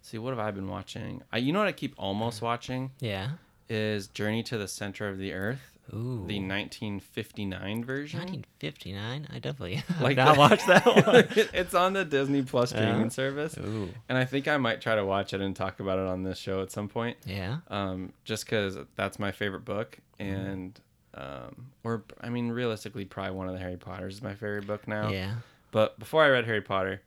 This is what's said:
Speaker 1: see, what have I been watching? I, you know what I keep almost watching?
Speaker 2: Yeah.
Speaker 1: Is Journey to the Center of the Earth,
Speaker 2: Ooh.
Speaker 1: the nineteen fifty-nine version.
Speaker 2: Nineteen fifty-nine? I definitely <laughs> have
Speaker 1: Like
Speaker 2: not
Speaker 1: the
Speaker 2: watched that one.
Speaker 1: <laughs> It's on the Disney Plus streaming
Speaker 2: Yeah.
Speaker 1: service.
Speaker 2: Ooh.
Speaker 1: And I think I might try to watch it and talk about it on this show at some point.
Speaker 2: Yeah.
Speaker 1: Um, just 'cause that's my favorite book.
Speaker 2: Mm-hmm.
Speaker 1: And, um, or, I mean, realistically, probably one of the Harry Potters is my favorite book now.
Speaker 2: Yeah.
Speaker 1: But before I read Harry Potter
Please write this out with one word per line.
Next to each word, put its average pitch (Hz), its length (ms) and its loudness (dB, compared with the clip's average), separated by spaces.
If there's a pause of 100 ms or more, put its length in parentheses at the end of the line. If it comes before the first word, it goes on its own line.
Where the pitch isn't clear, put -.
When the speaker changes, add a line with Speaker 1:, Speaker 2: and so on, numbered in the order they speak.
Speaker 1:
see, - 160 -12
what 117 120 -6
have 127 80 -4
I 107 140 -2
been 95 160 -6
watching? 95 540 -10 (100)
I, - 60 0
you 131 140 2
know 185 60 2
what 214 100 2
I 170 40 -2
keep - 260 -8
almost 107 440 -2
watching? 127 580 -4
Speaker 2:
Yeah. 104 300 -4 (380)
Speaker 1:
Is 107 400 -2
Journey 107 360 -2
to 117 140 -6
the 98 100 -4
Center 101 400 -6
of 98 100 -6
the 95 140 -6
Earth, 107 400 -6 (200)
Speaker 2:
Ooh. 117 340 -6
Speaker 1:
the 104 120 -2
nineteen 98 640 -4
fifty-nine 101 840 -6
version. 147 360 -6
Speaker 2:
Nineteen 175 240 -8 (160)
fifty-nine? 127 720 -8
I - 60 -10
definitely 113 360 -6
<laughs> - 20 -2
have 175 260 -4
Speaker 1:
Like 135 160 2
Speaker 2:
not 139 160 8
Speaker 1:
the 139 40 6
Speaker 2:
watched 147 280 8
that 185 200 10
one. 214 420 10
Speaker 1:
<laughs> - 260 4
It's 180 200 0
on 185 200 6
the 196 100 2
Disney 139 380 2
Plus 123 280 2
streaming 110 340 2
Speaker 2:
Yeah. 113 40 0
Speaker 1:
service. 139 500 -4
Speaker 2:
Ooh. 104 300 -4 (200)
Speaker 1:
And 127 100 0
I 127 80 4
think 139 220 0
I 151 100 2
might 113 240 2
try 113 120 2
to 104 100 2
watch 95 280 0
it 98 80 -2
and 95 160 -2
talk 95 240 -4
about 95 180 0
it 95 80 0
on 92 180 -2
this 92 140 -4
show 95 240 -4
at 95 80 -6
some 104 180 -6
point. 117 280 -6 (100)
Speaker 2:
Yeah. 101 320 -6 (100)
Speaker 1:
Um, 95 440 -4 (120)
just 110 220 -6
'cause 98 300 0 (200)
that's 98 220 -4
my 101 140 -2
favorite 98 320 -6
book. 104 340 -6 (220)
Speaker 2:
Mm-hmm. 98 140 -4 (120)
Speaker 1:
And, 95 340 -8 (340)
um, 67 560 -12 (140)
or, 113 180 -4 (180)
I 110 80 -10
mean, 120 220 -2
realistically, 110 560 -6
probably 95 280 -6
one 95 140 -4
of 92 60 -4
the 92 60 -8
Harry 90 180 -6
Potters 95 380 -10
is 104 60 -14
my 101 120 -8
favorite 104 320 -6
book 104 200 -6
now. 107 220 -2
Speaker 2:
Yeah. 98 280 -2 (340)
Speaker 1:
But - 280 2
before - 260 2
I 147 40 8
read 123 160 4
Harry 110 180 0
Potter 95 440 -2